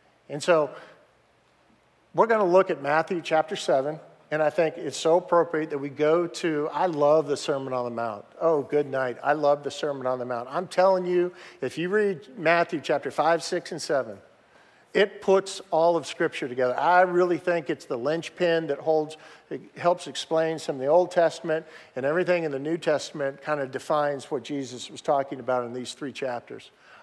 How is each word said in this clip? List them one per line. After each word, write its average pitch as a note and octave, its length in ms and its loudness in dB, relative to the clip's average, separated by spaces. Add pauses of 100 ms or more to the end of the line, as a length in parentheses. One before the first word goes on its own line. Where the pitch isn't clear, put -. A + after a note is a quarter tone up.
(300)
And C#3 120 -8
so D#3 280 4 (1400)
we're F#3 140 4
gonna A3 180 2
look F#3 240 6
at D3 120 -4
Matthew D#3+ 400 0
chapter D#3+ 340 0
seven, D3+ 440 0 (300)
and D3+ 140 -2
I D3+ 60 2
think D#3+ 280 0
it's D3 200 -8
so E3 200 4
appropriate E3 540 2
that D3 60 -4
we C#3+ 120 -6
go D#3 380 2
to, D#3+ 440 -2
I E3 140 0
love D3+ 420 4
the C#3+ 100 0
Sermon C3+ 360 -4
on B2 120 -2
the A#2+ 60 -6
Mount. A2+ 340 -6 (140)
Oh, E3 220 2
good D3 280 -2
night. C3 340 -2
I D3 100 2
love C#3+ 300 2
the C#3 80 -6
Sermon C#3 340 -6
on B2+ 140 -2
the B2 60 -6
Mount. B2 260 -6
I'm E3+ 160 -4
telling F#3 380 4
you, F3+ 280 0 (280)
if C3 160 -6
you E3+ 120 -4
read G3 320 0 (160)
Matthew E3+ 440 2
chapter C#3+ 300 -2
five, D#3+ 320 0
six, - 280 -6
and D#3+ 100 -8
seven, A#2+ 360 -4 (760)
it G3+ 280 2
puts F#3+ 480 2
all E3+ 280 4
of F3 80 -2
Scripture - 420 -4
together. B2 300 0
I F3 240 6
really F3 360 4
think E3+ 320 -2
it's D3 160 -6
the C3+ 120 -4
linchpin E3 680 -2
that C#3+ 120 -2
holds, D#3 360 0 (340)
it C3+ 120 -10 (160)
helps F3 300 0
explain D#3+ 520 -2
some D3 160 -6
of C3 60 -8
the C3+ 60 -2
Old F3 240 4
Testament, D#3+ 540 0 (320)
and B2+ 80 -4
everything E3+ 400 0
in D3+ 60 -4
the C3+ 80 -4
New D#3+ 180 -2
Testament C#3+ 640 -4
kind D3+ 180 -4
of C3 120 -6
defines C#3+ 580 -2
what C3 140 -4
Jesus B2+ 460 -8
was C#3+ 120 -16
talking C#3 380 0
about B2 260 -2
in A#2 80 -10
these B2 200 -10
three C#3 180 -10
chapters. A#2+ 600 -10 (320)